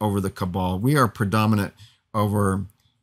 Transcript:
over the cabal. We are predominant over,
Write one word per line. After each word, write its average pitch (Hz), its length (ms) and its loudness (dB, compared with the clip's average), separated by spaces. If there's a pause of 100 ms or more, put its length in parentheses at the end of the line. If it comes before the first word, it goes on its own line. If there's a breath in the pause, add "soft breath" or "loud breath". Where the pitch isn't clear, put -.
over 101 200 0
the 95 100 -2
cabal. 92 500 -2
We 135 160 2
are 127 100 4
predominant 107 680 0 (400 soft breath)
over, 101 540 0 (360)